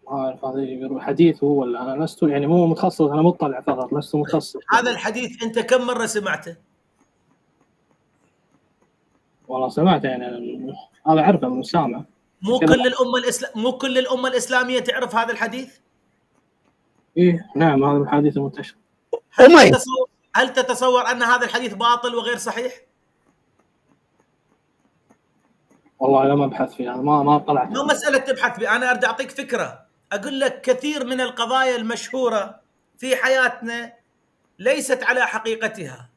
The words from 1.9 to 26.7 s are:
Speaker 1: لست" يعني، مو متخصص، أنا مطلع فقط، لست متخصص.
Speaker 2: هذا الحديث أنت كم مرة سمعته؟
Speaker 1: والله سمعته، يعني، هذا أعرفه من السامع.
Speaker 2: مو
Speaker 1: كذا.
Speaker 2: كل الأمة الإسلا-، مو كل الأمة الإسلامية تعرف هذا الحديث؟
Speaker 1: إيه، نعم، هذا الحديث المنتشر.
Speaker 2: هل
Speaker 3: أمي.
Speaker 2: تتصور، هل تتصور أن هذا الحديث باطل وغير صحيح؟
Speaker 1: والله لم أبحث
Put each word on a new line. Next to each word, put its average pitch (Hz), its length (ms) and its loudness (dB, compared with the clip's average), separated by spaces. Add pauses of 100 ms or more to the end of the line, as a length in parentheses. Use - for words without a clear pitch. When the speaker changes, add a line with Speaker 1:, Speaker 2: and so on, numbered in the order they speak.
Speaker 1:
لست" - 200 -4
يعني، 143 240 0
مو 175 200 4
متخصص، 165 340 0
أنا 151 200 2
مطلع 147 400 0
فقط، 127 320 -4
لست 147 220 -6
متخصص. 147 420 -2 (140)
Speaker 2:
هذا 240 200 2
الحديث 220 520 -6
أنت 226 160 -2
كم 247 220 2
مرة 240 240 -2
سمعته؟ 180 500 -6 (3000)
Speaker 1:
والله 131 220 -4
سمعته، 151 400 2
يعني، 123 640 -10 (340)
هذا 160 120 4
أعرفه 151 280 2
من 127 120 -4
السامع. 135 440 -4 (380)
Speaker 2:
مو 220 180 0
Speaker 1:
كذا. 160 160 6
Speaker 2:
كل 247 120 0
الأمة 254 300 0
الإسلا-، 240 400 -4
مو 247 200 -2
كل 254 200 -2
الأمة 254 320 -2
الإسلامية 254 500 -2
تعرف 240 360 -4
هذا 226 160 0
الحديث؟ 233 420 -8 (1400)
Speaker 1:
إيه، 175 380 2
نعم، 143 280 4
هذا 143 200 2
الحديث 143 340 0
المنتشر. - 380 -8 (560)
Speaker 2:
هل - 140 10
Speaker 3:
أمي. 277 240 12
Speaker 2:
تتصور، 254 400 0 (260)
هل 262 180 2
تتصور 247 580 0
أن 240 120 -2
هذا 240 220 2
الحديث 240 280 -6
باطل 233 420 0
وغير 233 220 -4
صحيح؟ 240 360 -6 (3250)
Speaker 1:
والله 135 260 4
لم 143 160 4
أبحث 131 320 -4